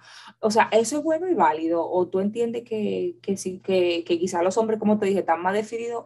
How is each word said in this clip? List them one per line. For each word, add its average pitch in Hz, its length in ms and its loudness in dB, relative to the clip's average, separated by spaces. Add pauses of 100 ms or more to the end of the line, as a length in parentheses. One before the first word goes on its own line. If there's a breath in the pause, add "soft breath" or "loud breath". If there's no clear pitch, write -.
(400 loud breath)
O 214 100 2
sea, 214 220 4
¿eso 226 260 2
es 294 60 -2
bueno 320 240 0
y 349 60 2
válido? 165 540 2
¿O 180 200 0
tú 185 120 -2
entiendes 233 440 -2
que, 190 580 -4
que 196 140 -2
sí, 185 240 -8
que, 175 440 0
que 170 140 0
quizá 180 240 0
los 196 160 2
hombres, 220 220 0
como 214 180 2
te 214 80 -2
dije, 190 140 2
están 165 200 0
más 185 140 0
definidos 233 520 -4